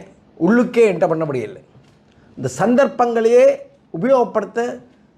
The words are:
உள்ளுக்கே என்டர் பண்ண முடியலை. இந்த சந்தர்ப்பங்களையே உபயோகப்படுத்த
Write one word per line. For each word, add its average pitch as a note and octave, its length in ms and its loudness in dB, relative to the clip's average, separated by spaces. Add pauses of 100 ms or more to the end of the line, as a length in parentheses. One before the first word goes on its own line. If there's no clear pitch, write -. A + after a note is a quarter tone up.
(460)
உள்ளுக்கே A#3 460 2
என்டர் E3+ 160 0
பண்ண D#3+ 160 -2
முடியலை. A2+ 360 -8 (760)
இந்த C3 120 -6 (100)
சந்தர்ப்பங்களையே A#3+ 1000 2 (420)
உபயோகப்படுத்த A#3+ 800 -2 (380)